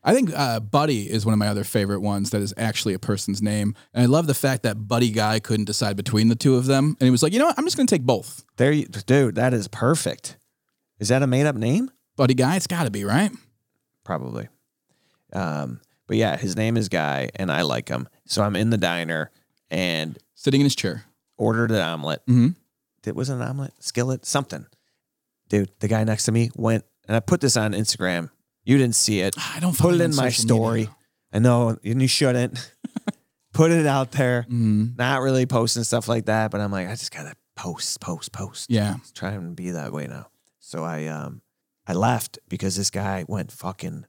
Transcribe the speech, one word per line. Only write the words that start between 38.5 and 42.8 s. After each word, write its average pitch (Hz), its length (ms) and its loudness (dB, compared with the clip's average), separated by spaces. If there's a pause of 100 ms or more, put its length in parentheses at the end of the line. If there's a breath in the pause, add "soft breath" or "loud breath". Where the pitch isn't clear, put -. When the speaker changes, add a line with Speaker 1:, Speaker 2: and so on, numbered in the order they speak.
Speaker 1:
Yeah. 104 260 0 (180)
Speaker 2:
Try 92 160 -10
and 87 240 -10
be 90 160 -8
that 73 220 -8
way 71 160 -8
now. 64 180 -14 (320)
So - 240 -12
I, 78 240 -8
um, 76 360 -12 (440)
I 92 60 -6
left 107 560 -2
because 95 280 -4
this 98 140 -2